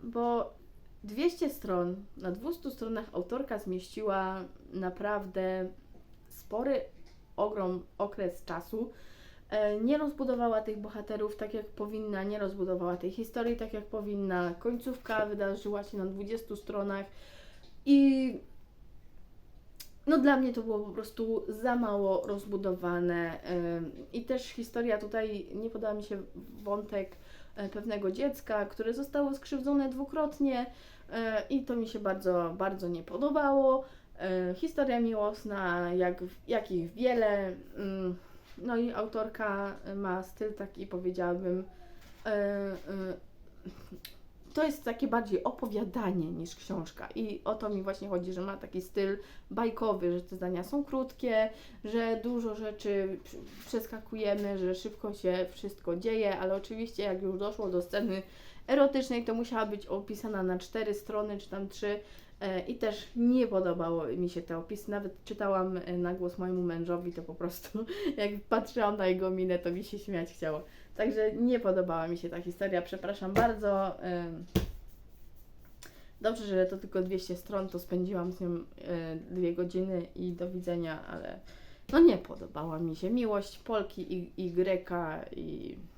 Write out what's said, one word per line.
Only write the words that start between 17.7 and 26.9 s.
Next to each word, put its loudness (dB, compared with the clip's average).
i 8
no 8
dla 8
mnie 2
to -2
było 0
po -6
prostu -2
za 2
mało 4
rozbudowane. 0
Em, 0
i -4
też 0
historia -2
tutaj, -2
nie -4
podoba -2
mi -4
się -6
wątek, -2